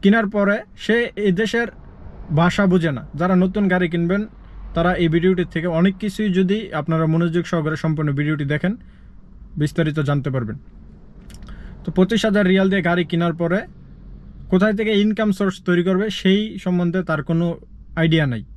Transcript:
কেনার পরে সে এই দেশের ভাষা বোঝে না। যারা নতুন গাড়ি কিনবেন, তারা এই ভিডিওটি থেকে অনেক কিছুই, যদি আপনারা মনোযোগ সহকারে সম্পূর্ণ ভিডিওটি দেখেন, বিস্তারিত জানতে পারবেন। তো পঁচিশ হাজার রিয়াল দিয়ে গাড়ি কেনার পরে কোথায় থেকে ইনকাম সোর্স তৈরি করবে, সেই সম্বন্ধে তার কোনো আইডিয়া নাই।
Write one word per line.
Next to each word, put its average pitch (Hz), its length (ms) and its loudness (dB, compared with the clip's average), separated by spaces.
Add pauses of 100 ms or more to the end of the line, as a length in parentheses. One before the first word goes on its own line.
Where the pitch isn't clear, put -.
কেনার 208 260 4
পরে 202 320 0 (180)
সে 233 380 0
এই 202 160 0
দেশের 220 360 0 (680)
ভাষা 175 300 2
বোঝে 175 260 2
না। 127 240 -8
যারা 180 200 2
নতুন 190 320 2
গাড়ি 180 220 2
কিনবেন, 175 380 -2 (460)
তারা 170 200 2
এই 170 140 0
ভিডিওটি 175 380 2
থেকে 165 220 -4
অনেক 180 300 2
কিছুই, 208 360 -2
যদি 190 400 0
আপনারা 160 320 0
মনোযোগ 165 400 2
সহকারে 156 300 -2
সম্পূর্ণ 151 360 -2
ভিডিওটি 147 340 -2
দেখেন, 151 300 -2 (840)
বিস্তারিত 151 420 0
জানতে 143 300 0
পারবেন। 120 260 -4 (1300)
তো - 80 -8
পঁচিশ 196 340 2
হাজার 202 220 2
রিয়াল 190 220 4
দিয়ে 190 120 0
গাড়ি 175 240 0
কেনার 170 280 0
পরে 170 280 -2 (880)
কোথায় 202 240 4
থেকে 214 200 0
ইনকাম 208 380 2
সোর্স 190 320 -2
তৈরি 175 200 2
করবে, 190 260 2
সেই 202 500 0
সম্বন্ধে 180 440 0
তার 156 200 -2
কোনো 170 340 0 (380)
আইডিয়া 160 300 4
নাই। 113 180 -4 (140)